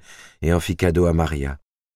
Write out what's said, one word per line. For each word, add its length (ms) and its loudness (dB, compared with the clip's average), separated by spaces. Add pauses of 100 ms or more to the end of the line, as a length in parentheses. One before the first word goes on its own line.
(400)
et 140 0
en 60 2
fit 160 -4
cadeau 280 2
à 80 2
Maria, 480 -2 (360)